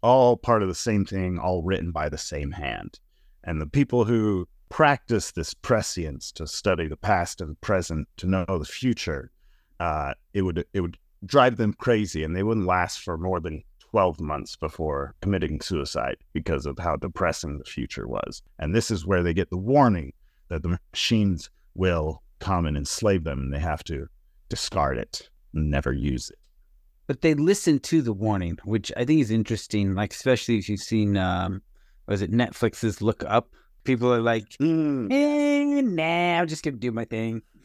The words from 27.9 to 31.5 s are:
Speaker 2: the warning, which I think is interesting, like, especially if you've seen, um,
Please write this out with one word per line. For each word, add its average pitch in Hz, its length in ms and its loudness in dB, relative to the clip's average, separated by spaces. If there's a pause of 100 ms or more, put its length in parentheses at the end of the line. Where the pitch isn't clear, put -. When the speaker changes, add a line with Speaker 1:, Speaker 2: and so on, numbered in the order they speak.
Speaker 2:
the 117 120 2
warning, 98 500 0
which 104 340 -2
I 123 80 0
think 151 160 6
is 110 120 2
interesting, 104 640 0
like, 101 160 -2
especially 120 460 2
if 95 100 -6
you've 104 100 -2
seen, 104 380 0
um, 92 440 -2 (460)